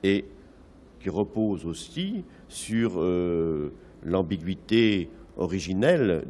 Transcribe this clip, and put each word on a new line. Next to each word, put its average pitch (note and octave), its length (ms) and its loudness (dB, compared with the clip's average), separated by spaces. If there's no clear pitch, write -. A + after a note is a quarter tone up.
et G2 220 2
qui F#2+ 120 -6
repose G2+ 540 -2
aussi E3 600 -8
sur, A2+ 480 -2
euh, E2+ 760 0
l'ambiguïté F#2+ 1080 2
originelle F#2+ 920 2